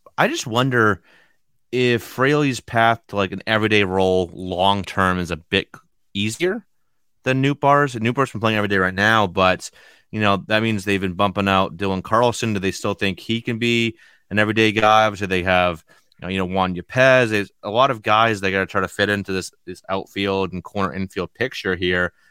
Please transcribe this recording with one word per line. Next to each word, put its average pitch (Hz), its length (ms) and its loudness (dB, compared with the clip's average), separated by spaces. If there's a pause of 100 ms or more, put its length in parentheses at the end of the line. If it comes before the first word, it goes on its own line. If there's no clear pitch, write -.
(180)
I 170 100 2
just 320 200 -6
wonder 117 560 2 (680)
if 123 320 0
Fraley's 139 560 0
path 113 480 0
to, - 80 -14
like, 98 160 -2
an 95 160 -10
everyday 107 380 2
role 92 480 0
long-term 92 840 0
is 85 120 -6
a 82 60 -4
bit - 320 -2 (440)
easier, 160 520 -4 (580)
than 131 180 0
Nootbaar's. 143 540 2
And 110 100 -4
Nootbaar's 127 260 0
been 104 100 -8
playing 110 160 2
every 104 100 0
day 101 100 0
right 92 160 2
now, 104 340 4
but, 92 420 0 (420)
you 107 80 -6
know, 98 280 2
that 107 140 0
means 110 240 -2
they've 101 160 0
been 92 120 -4
bumping 98 340 0
out 95 280 2
Dylan 95 280 -4
Carlson. 113 500 0
Do 101 60 -2
they 95 120 0
still 101 220 -6
think 95 260 -4
he 113 220 -4
can 117 160 -6
be 117 400 0 (320)
an 104 100 0
everyday 107 320 4
guy? 107 340 4
Obviously, 101 220 -4
they 90 160 0
have, 90 400 0 (360)
you - 60 -14
know, - 40 -10
you 95 80 -4
know, 95 80 -2
Juan 92 300 -2
Yepez. 127 540 2
There's 104 220 -2 (120)
a 101 80 -8
lot 131 200 2
of 110 100 -8
guys 110 380 2
they 95 120 -2
gotta 95 140 0
try 98 160 -2
to 92 60 -2
fit 101 220 -2
into 101 220 -4
this, 92 200 -6 (140)
this 90 240 -14
outfield 98 640 -4
and 90 100 -10
corner 98 300 -4
infield 92 400 -8
picture 107 420 -4
here. 90 380 -2 (180)